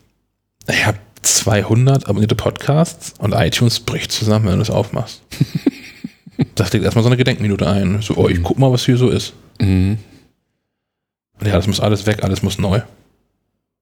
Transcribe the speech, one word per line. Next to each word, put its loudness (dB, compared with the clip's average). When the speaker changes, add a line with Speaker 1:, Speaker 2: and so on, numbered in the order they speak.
Speaker 1:
ich 0
hab 0
zweihundert 2
abonnierte 2
Podcasts -2
und -2
iTunes 0
bricht -6
zusammen, 0
wenn 2
du 2
es -2
aufmachst. -4
Speaker 2:
<laughs> -18
Speaker 1:
Da 0
schlägt -2
erstmal 2
so 4
eine 2
Gedenkminute 0
ein. 0
So, -4
oh, 2
ich 0
Speaker 2:
Mhm. -2
Speaker 1:
guck -2
mal, 4
was -2
hier 4
so 2
ist. -4
Speaker 2:
Mhm. 2
Speaker 1:
Und -2
ja, 0
das 2
muss 0
alles 0
weg, 0
alles -2
muss -2
neu. 0